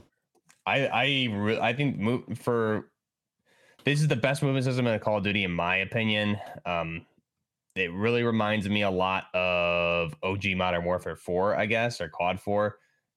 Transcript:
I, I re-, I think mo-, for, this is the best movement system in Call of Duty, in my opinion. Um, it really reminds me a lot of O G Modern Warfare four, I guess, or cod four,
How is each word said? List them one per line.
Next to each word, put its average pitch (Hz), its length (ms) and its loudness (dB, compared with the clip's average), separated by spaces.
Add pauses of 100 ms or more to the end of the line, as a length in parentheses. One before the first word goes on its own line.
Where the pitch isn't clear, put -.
(640)
I, 123 220 0
I 131 440 0
re-, 104 280 0
I 117 140 2
think 139 260 -2
mo-, 113 240 0 (120)
for, 110 540 -2 (960)
this 147 160 2
is 156 60 4
the 147 80 4
best 135 280 0
movement 135 220 2
system 127 220 2
in 110 120 2
Call 107 180 0
of 98 60 -2
Duty, 101 200 2
in 90 80 0
my 87 260 2
opinion. 107 600 0 (280)
Um, 82 400 -4 (720)
it 92 180 -2
really 117 300 0
reminds 107 460 0
me 104 140 2
a 98 80 2
lot 92 440 -2
of 87 880 0
O 95 140 -2
G 98 180 -2
Modern 90 300 0
Warfare 87 320 -4
four, 92 380 0
I 104 120 0
guess, 117 340 -2
or 82 80 -6
cod 90 300 -2
four, 104 400 -2 (380)